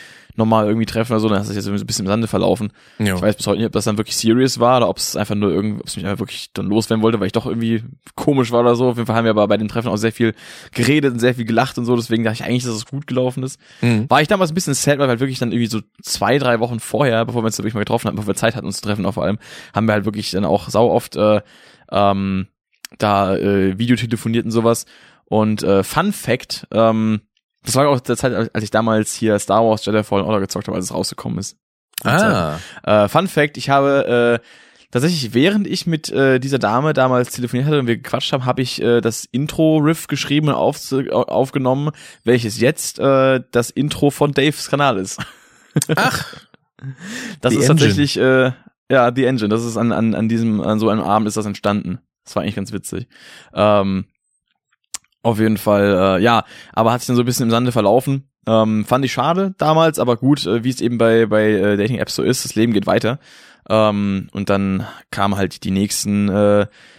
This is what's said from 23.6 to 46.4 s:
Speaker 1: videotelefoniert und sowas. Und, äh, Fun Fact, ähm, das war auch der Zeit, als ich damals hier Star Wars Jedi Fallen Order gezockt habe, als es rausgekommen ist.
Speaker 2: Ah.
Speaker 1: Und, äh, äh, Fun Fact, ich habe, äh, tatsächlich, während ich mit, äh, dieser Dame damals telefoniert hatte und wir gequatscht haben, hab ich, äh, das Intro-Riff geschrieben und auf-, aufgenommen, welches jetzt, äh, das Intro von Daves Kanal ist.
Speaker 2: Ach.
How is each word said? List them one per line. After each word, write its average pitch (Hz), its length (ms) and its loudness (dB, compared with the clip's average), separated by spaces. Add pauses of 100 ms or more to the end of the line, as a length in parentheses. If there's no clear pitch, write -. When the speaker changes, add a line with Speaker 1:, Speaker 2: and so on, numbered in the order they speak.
Speaker 1:
videotelefoniert 117 680 -2
und 117 40 -4
sowas. 113 340 2 (420)
Und, 107 360 0
äh, 98 220 2
Fun 190 280 -2
Fact, - 600 -6
ähm, 110 480 2 (440)
das 127 120 -4
war 143 120 4
auch 135 100 2
der 120 200 -2
Zeit, 113 340 -2
als 107 100 -4
ich 104 80 -6
damals 110 440 0
hier 107 240 0
Star 107 260 2
Wars 110 220 0
Jedi 107 180 0
Fallen 98 220 -2
Order 107 120 0
gezockt 98 300 -6
habe, 92 80 -6
als 92 80 -4
es - 100 -8
rausgekommen - 440 -6
ist. - 180 -10 (460)
Speaker 2:
Ah. 120 540 0
Speaker 1:
Und, 82 40 -12 (260)
äh, 104 180 6
äh, 98 40 0
Fun 170 180 0
Fact, 151 300 -2
ich 131 140 -6
habe, 131 760 2
äh, - 20 -20 (440)
tatsächlich, 131 420 0
während 190 340 2
ich - 200 -6
mit, 165 260 -4
äh, 135 260 2
dieser 135 200 -2
Dame 120 340 0
damals 127 400 2
telefoniert 123 340 -4
hatte 151 120 2
und 127 80 -2
wir 117 100 0
gequatscht - 380 -6
haben, 131 100 -4
hab 127 140 -2
ich, - 240 -4
äh, 120 180 4
das 110 240 -4
Intro-Riff 156 840 0
geschrieben 147 400 0
und 131 80 0
auf-, 110 360 -2 (180)
aufgenommen, 131 800 0 (320)
welches 117 380 0
jetzt, - 380 -2
äh, 135 420 2 (100)
das 120 200 0
Intro 143 400 0
von 147 220 0
Daves 139 360 -2
Kanal 139 300 0
ist. 95 200 -8 (800)
Speaker 2:
Ach. 214 300 -2 (1120)